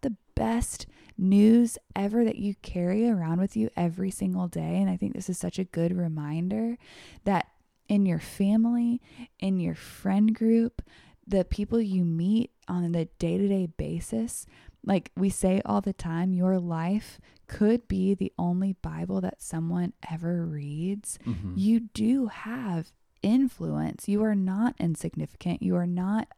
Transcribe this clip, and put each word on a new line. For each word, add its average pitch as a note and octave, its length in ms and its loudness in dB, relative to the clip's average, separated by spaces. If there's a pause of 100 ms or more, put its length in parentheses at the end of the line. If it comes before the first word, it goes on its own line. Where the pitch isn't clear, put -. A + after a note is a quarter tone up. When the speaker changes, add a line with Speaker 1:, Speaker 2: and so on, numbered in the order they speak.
Speaker 1:
the B3 140 -2 (200)
best - 520 -2 (320)
news G#3 580 6 (180)
ever G#3 280 0
that A3 140 0
you G3 240 -4
carry F#3+ 480 0
around E3+ 300 0
with G3 180 0
you A3 180 0
every F3 340 0
single F#3 380 -2
day. E3+ 300 -4
And G3 120 2
I F3+ 80 -2
think G3 160 -4
this - 160 -8
is F3+ 80 -4
such F3+ 220 -6
a F#3+ 60 -2
good E3+ 300 -2
reminder F3 840 -4 (480)
that G3 220 2 (400)
in G3+ 180 2
your E3+ 140 0
family, A#3 800 0 (380)
in F#3+ 200 0
your E3 160 -2
friend G#3 580 2
group, A3+ 480 2 (460)
the F#3+ 160 4
people A3+ 380 0
you F#3+ 240 2
meet F3+ 460 0 (160)
on F3 240 -2
the E3+ 140 0 (140)
day-to-day F#3 480 2 (100)
basis, F3 680 -6 (400)
like G3 320 0
we G3 120 2
say F#3+ 360 2
all G3+ 160 0
the G3 120 -2
time, E3+ 400 -2
your F#3 240 2
life F3 600 -4 (280)
could A3+ 400 2
be F#3+ 260 2
the F#3+ 240 -2
only F3+ 360 0
Bible F3 480 -6
that F#3 200 -6
someone E3+ 520 -4 (160)
ever E3+ 360 -4
reads. D#3 800 -6
Speaker 2:
Mm-hmm. F#2+ 300 -6
Speaker 1:
You G#3+ 240 4
do A#3 480 0
have G#3+ 640 -6 (280)
influence. G3+ 840 0
You G#3 160 2
are G#3+ 120 2
not G3 440 0
insignificant. E3 840 -4
You F3+ 140 0
are F3 120 0
not F#3 400 -2 (100)